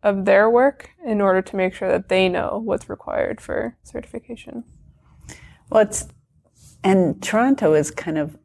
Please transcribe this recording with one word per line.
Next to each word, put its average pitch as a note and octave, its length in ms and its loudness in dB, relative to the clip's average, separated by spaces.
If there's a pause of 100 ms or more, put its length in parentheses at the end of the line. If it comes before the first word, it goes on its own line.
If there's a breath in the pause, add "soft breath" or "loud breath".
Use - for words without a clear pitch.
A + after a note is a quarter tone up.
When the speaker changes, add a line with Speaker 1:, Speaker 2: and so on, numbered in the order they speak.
Speaker 1:
of G3 220 0
their G3+ 240 6
work B3+ 420 2 (140)
in G#3+ 160 -2
order F#3+ 200 4
to - 140 -10
make F#3 180 0
sure F#3+ 160 -6
that - 200 0
they F#3+ 200 2
know - 340 -4
what's - 260 -4
required - 520 -6
for - 420 -8
certification. - 800 -14 (1040 loud breath)
Speaker 2:
Well, A3 140 4
it's, - 240 -4 (760)
and F#3+ 380 2
Toronto A3+ 520 2
is D3+ 180 0
kind D#3 260 -6
of D3+ 280 -6